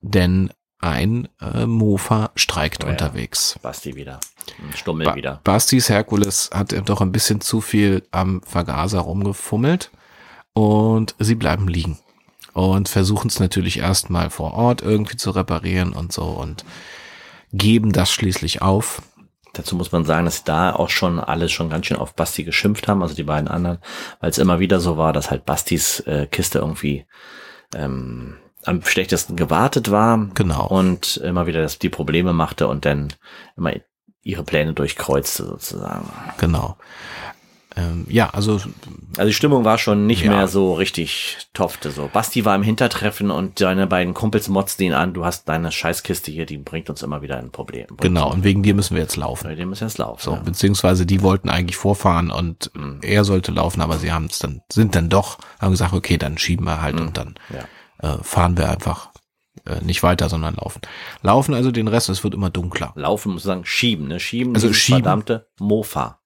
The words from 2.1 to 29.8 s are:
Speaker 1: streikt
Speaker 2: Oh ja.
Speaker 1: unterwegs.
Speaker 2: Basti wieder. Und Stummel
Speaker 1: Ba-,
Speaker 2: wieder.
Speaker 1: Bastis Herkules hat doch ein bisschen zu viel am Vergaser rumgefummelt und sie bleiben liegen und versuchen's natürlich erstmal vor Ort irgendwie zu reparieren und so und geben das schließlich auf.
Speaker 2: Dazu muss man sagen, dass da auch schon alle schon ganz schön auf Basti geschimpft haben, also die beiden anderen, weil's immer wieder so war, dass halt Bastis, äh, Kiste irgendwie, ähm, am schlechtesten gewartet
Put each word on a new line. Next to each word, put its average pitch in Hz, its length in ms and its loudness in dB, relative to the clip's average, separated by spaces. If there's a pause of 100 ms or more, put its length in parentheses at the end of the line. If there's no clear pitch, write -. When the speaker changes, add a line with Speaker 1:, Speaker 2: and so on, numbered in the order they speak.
Speaker 1:
streikt - 480 -2
Speaker 2:
Oh - 20 -4
ja. 69 60 -2
Speaker 1:
unterwegs. - 680 -4
Speaker 2:
Basti 65 340 -10
wieder. 67 220 -14 (440)
Und 73 140 -12
Stummel 80 300 -2
Speaker 1:
Ba-, 78 80 2
Speaker 2:
wieder. 69 300 -6
Speaker 1:
Bastis 113 460 4
Herkules 101 640 2
hat 98 200 -2 (140)
doch 101 140 2
ein 92 100 2
bisschen 107 300 0
zu - 180 0
viel 101 500 2
am 92 320 0
Vergaser 90 580 -2
rumgefummelt 101 920 0 (640)
und 110 640 4
sie 107 160 2
bleiben 107 340 0
liegen 82 300 -2 (560)
und 95 340 4
versuchen's 101 520 0
natürlich 95 380 0
erstmal 87 520 0
vor - 240 -6
Ort 120 280 2
irgendwie 107 360 0
zu - 120 -2
reparieren 90 600 0
und 85 200 -6
so 85 120 -4
und - 400 -8 (880)
geben 107 400 4
das 92 180 2
schließlich - 520 -2
auf. 95 400 2 (500)
Speaker 2:
Dazu - 240 -6
muss 87 160 -4
man 85 140 2
sagen, 80 180 2
dass - 200 -2
da 82 280 2
auch - 160 0
schon 87 320 0
alle 82 300 -2
schon 85 180 -2
ganz 80 180 -4
schön - 120 -2
auf - 160 -6
Basti - 300 -2
geschimpft 101 440 0
haben, 101 140 4
also 80 120 -4
die 80 100 -6
beiden 76 240 -2
anderen, 87 300 -2 (420)
weil's 85 180 -2
immer 90 220 4
wieder 95 200 4
so 85 160 0
war, 80 160 2
dass 71 180 -2
halt 67 140 -4
Bastis, - 560 -2
äh, 73 260 -2
Kiste - 340 -2
irgendwie, 71 440 -4 (680)
ähm, 65 640 -8 (280)
am 87 180 -2
schlechtesten - 540 0
gewartet 87 540 2